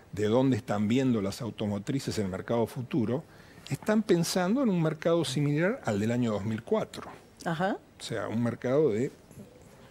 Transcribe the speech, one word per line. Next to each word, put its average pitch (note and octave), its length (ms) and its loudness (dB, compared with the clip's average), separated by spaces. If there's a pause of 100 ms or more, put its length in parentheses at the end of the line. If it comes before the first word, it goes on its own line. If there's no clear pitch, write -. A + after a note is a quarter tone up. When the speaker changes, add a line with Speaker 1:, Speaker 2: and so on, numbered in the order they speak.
(120)
Speaker 1:
de G#2 140 -4
dónde B2+ 320 4
están G#2 320 0
viendo B2 320 2
las G2 200 -4
automotrices G#2+ 800 -4
en G2+ 60 0
el F#2 60 -4
mercado A2 360 -2
futuro. B2 560 -2 (460)
Están G#3+ 340 0
pensando F#3 580 2
en B3 80 2
un F3+ 140 2
mercado D#3+ 400 2
similar D3+ 600 0
al G#2 160 0
del A2+ 100 2
año A#2+ 220 2
dos G2+ 100 -2
mil A2 200 -4
cuatro. - 460 -4 (360)
Speaker 2:
Ajá. F3+ 320 0 (200)
Speaker 1:
O - 60 -16
sea, G#2 240 -4
un A2 160 -2
mercado B2+ 480 2
de, A2+ 180 0 (800)